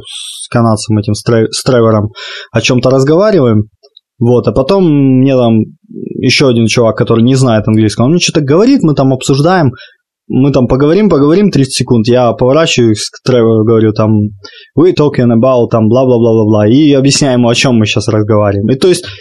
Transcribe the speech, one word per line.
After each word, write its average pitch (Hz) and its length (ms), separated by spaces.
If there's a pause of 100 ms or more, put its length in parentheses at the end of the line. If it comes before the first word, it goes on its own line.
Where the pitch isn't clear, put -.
с - 440
канадцем 110 480
этим, 107 160
с - 100
Тре-, 113 280
с - 120
Тревором 110 460 (420)
о 113 100
чём-то 127 280
разговариваем. 135 760 (540)
Вот, 117 280
а 113 40
потом 180 340 (340)
мне 135 160
там 113 240 (300)
ещё - 580
один 117 200
чувак, 113 300
который 113 260
не 127 120
знает 117 320
английского, 110 380
он 139 60
мне 175 80
что-то 170 220
говорит, 196 420
мы 151 100
там 135 200
обсуждаем, 143 580 (560)
мы 135 240
там 131 160
поговорим, 156 420
поговорим 165 420
тридцать 135 240
секунд, 120 320
я 120 260
поворачиваюсь 127 760
к - 180
Тревору, 113 380
говорю, 110 280
там, 110 180 (680)
«We 175 200
talking 139 380
about», 120 360
там, 110 180
бла-бла-бла-бла-бла, 113 800
и 143 260
объясняю 135 440
ему, 120 120
о 120 60
чём 120 220
мы 107 80
щас - 220
разговариваем. 104 640
И 131 60
то 139 120
есть, 180 180 (160)